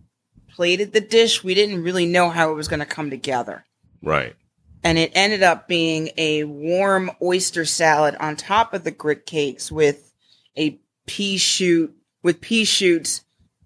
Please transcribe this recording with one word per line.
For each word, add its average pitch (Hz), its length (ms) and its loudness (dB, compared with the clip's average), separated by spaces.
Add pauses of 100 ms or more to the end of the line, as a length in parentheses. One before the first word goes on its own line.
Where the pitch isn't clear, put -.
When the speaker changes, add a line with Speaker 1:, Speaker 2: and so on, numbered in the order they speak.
(540)
Speaker 1:
plated 180 400 0
the 214 80 4
dish, 226 420 2
we 185 120 0
didn't 202 260 2
really 180 240 0
know 175 240 4
how 165 220 0
it 156 40 -4
was 151 120 -8
gonna 147 180 -4
come 151 240 -8
together. 123 560 -6 (380)
Speaker 2:
Right. 71 320 -2 (480)
Speaker 1:
And 165 160 2
it 165 160 0
ended 196 260 2
up 170 260 2
being 160 500 -2
a 156 260 0
warm 180 680 0 (100)
oyster 180 460 -2
salad 151 540 2
on 151 160 -4
top 220 400 -2
of 170 80 -8
the 160 80 -6
grit 147 340 -4
cakes 143 460 -4
with 151 420 0 (420)
a 151 240 -4 (280)
pea 196 300 -6
shoot, 170 580 0 (260)
with 175 200 -2
pea 226 220 0
shoots 180 600 0 (420)